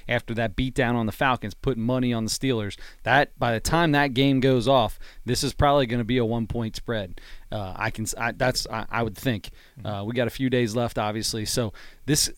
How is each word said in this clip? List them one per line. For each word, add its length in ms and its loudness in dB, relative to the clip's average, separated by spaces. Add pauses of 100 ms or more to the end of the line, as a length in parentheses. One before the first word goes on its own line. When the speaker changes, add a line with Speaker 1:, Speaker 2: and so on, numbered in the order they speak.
Speaker 1:
after 260 -2
that 220 -2
beatdown 400 0
on 100 0
the 60 -2
Falcons 420 0
putting 300 -2
money 280 0
on 120 -2
the 60 -4
Steelers. 460 -2 (280)
That 340 4
by 140 2
the 80 0
time 320 4
that 220 2
game 260 4
goes 260 4
off, 320 4 (260)
this 200 0
is 100 -2
probably 320 4
gonna 160 -2
be 160 2
a 60 2
one 240 -2
point 260 -4
spread. 460 -6 (320)
Uh, 240 -6
I 140 -2
can, 160 -6
s-, 120 -6
I, 140 -2
that's, 360 0
I, 220 -6
I 140 0
would 120 -6
think. 340 -4 (280)
Speaker 2:
Mm-hmm. 80 -10
Speaker 1:
Uh, 160 -6
we 120 -6
got 120 2
a 40 -2
few 200 -2
days 240 2
left, 240 -2
obviously. 460 -2
So 280 -2 (340)
this, 320 2